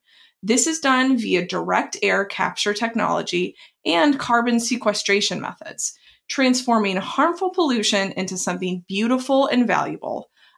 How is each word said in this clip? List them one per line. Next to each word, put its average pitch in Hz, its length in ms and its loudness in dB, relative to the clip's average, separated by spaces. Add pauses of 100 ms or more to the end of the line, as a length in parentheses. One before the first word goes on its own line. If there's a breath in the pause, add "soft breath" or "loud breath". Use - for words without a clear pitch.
(440 soft breath)
This 240 240 2
is 320 120 -2
done 262 380 4
via 185 300 0
direct 180 560 -2
air 196 220 2
capture 196 480 -2
technology 180 840 -2 (300 loud breath)
and 302 340 4
carbon 233 400 2
sequestration 208 800 0
methods, - 580 -10 (300 soft breath)
transforming 233 720 2
harmful 339 540 0
pollution 220 600 0
into 185 260 -6
something 185 500 -4
beautiful 254 600 0
and 247 180 2
valuable, - 640 -2 (280 soft breath)